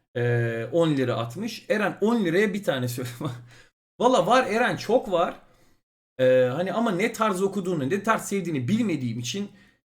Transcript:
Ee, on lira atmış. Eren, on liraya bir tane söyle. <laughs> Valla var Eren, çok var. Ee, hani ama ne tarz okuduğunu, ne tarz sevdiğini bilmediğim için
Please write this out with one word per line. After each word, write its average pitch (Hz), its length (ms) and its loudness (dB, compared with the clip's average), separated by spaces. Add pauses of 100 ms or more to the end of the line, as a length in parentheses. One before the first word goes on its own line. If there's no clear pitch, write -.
(160)
Ee, 117 560 0
on 165 260 2
lira 120 200 0
atmış. 165 520 -8
Eren, 202 320 0
on 226 240 2
liraya 185 280 2
bir 196 100 -8
tane 127 240 -2
söyle. 120 220 -6 (100)
<laughs> - 800 -12
Valla 220 280 4
var 247 200 4
Eren, 214 300 0
çok 220 340 0
var. 180 300 0 (800)
Ee, 127 340 6
hani 185 200 -2
ama 226 180 0
ne 190 220 0
tarz 208 280 0
okuduğunu, 185 480 -2
ne 196 140 -2
tarz 214 180 0
sevdiğini 165 460 -4
bilmediğim 151 520 -2
için 196 320 -6 (340)